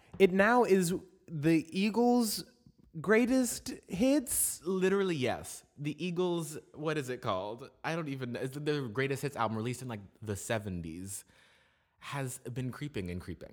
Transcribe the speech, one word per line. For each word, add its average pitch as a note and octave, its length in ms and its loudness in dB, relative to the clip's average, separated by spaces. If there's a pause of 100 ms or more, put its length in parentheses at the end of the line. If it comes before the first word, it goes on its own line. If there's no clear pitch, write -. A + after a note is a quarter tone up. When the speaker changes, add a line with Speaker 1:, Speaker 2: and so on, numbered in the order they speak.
(180)
Speaker 1:
It F#3+ 140 8
now A3 320 6
is F#3 300 4 (340)
the D#3+ 420 2
Eagles' A3+ 760 2 (560)
greatest A#3 720 2 (140)
hits? C4 800 2
Speaker 2:
Literally, F#3+ 520 2
yes. G#2 480 -4 (140)
The D3+ 260 -6
Eagles', E3+ 540 -2 (160)
what D#3 240 -2
is B2+ 100 -4
it B2 140 -6
called? G#2+ 480 -4 (140)
I D#3 100 -2
don't E3 140 -4
even C3 240 -6
know. A#2 80 -4
It's C3 180 -4
the D3 340 -2
greatest C3+ 300 -2
hits D3 140 -6
album A2 200 0
released A#2+ 260 -4
in, B2+ 60 -10
like, A2 120 -8 (220)
the G#2+ 140 -4
seventies F#2+ 880 -6 (760)
has C3+ 380 -6 (140)
been B2+ 200 -4
creeping G#2+ 380 -6
and F2+ 100 -4
creeping. - 320 -12